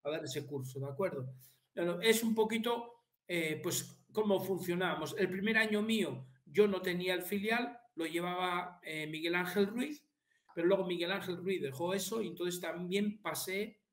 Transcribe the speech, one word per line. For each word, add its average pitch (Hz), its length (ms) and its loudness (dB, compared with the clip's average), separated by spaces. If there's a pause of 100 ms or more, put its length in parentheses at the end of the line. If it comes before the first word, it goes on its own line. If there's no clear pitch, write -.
a 143 80 -4
dar 156 140 -4
ese 139 240 -6
curso, 135 320 -8
¿de 139 100 -4
acuerdo? 135 420 -4 (440)
Bueno, 175 260 0
es 226 220 6
un 226 100 2
poquito, 226 680 0 (240)
eh, 160 340 0
pues, - 500 -4
cómo 208 280 4
funcionamos. 175 800 0
El 185 100 4
primer 196 300 2
año 208 240 2
mío 202 420 0 (200)
yo 196 220 6
no 185 140 2
tenía 180 320 0
el - 80 0
filial, 220 560 0 (160)
lo 165 140 -2
llevaba, 180 760 -2
eh, 156 240 -6
Miguel 156 300 -2
Ángel 180 320 4
Ruiz, 262 360 -4 (520)
pero 170 100 0
luego 190 220 4
Miguel 170 240 -2
Ángel 180 260 -4
Ruiz 175 240 -2
dejó 139 320 -2
eso 208 300 -2
y 180 60 -4
entonces 175 300 -4
también 180 640 -2
pasé 190 720 -4